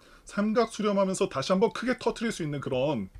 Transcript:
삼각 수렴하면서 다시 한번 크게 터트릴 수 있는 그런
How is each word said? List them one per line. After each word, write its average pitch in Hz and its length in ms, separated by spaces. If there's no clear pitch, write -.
삼각 220 460
수렴하면서 196 580
다시 135 220
한번 190 220
크게 240 240
터트릴 226 340
수 190 120
있는 147 180
그런 127 480